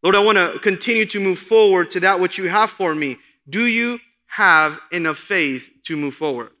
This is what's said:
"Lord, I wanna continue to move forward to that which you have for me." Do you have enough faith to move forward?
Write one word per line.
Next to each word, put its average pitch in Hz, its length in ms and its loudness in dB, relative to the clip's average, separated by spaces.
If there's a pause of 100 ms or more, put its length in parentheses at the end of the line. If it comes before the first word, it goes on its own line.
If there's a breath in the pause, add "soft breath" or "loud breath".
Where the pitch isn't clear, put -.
"Lord, 190 140 2
I 202 40 6
wanna 202 400 2
continue 220 460 0
to 208 140 -8
move 190 180 -2
forward 196 540 2
to 185 80 -4
that 185 200 2
which 180 200 -2
you 190 100 -6
have 214 220 0
for 170 240 -2
me." 139 240 -6 (280 soft breath)
Do 196 180 -2
you 233 340 -2 (260)
have 156 540 2 (120)
enough 165 280 -4
faith 143 520 -4 (120)
to 165 120 -8
move 147 200 -6
forward? 127 440 -6